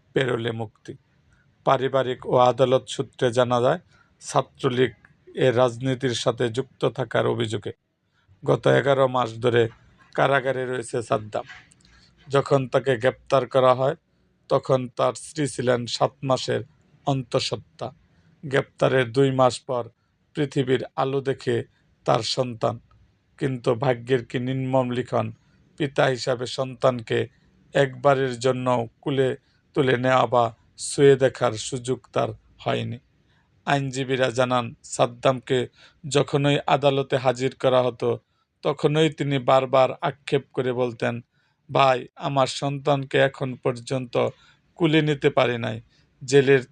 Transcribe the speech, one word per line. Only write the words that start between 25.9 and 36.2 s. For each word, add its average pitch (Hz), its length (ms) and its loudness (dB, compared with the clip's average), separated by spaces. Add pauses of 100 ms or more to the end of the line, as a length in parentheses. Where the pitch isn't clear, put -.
হিসাবে 127 420 -2
সন্তানকে 123 840 -2 (440)
একবারের 135 640 2
জন্য 127 500 0 (120)
কুলে 131 360 0 (380)
তুলে 127 220 2
নেওয়া 127 300 2
বা 113 300 2 (220)
ছুঁয়ে 139 380 4
দেখার 123 360 0
সুযোগ 120 600 -8
তার 123 160 -2 (300)
হয়নি। 120 400 -6 (640)
আইনজীবীরা 131 640 0
জানান, 123 520 0
সাদ্দামকে 127 840 -2 (400)
যখনই 143 580 2